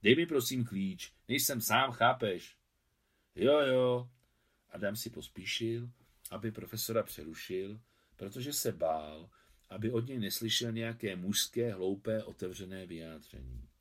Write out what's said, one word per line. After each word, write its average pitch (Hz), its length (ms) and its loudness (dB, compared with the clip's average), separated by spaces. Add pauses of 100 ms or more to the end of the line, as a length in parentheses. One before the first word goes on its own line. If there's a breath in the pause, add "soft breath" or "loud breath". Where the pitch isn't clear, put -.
Dej 117 140 8
mi 170 100 0
prosím 131 380 0
klíč, 98 500 -6 (140)
nejsem 131 320 6
sám, 123 320 6
chápeš?“ 117 640 4 (760)
„Jo, 135 240 6
jo.“ 127 520 2 (580)
Adam 101 280 -4
si 117 140 -8
pospíšil, 117 800 -6 (400 soft breath)
aby 107 220 -6
profesora 110 500 -2
přerušil, 92 800 -8 (360 soft breath)
protože 123 360 -10
se 123 200 -2
bál, 78 580 -4 (380 soft breath)
aby 107 220 -4
od 120 160 0
něj 135 120 -8
neslyšel 113 540 -2
nějaké 113 440 -6
mužské, 104 580 -2
hloupé, 98 500 -4
otevřené 92 600 -12
vyjádření. 73 840 -14 (120)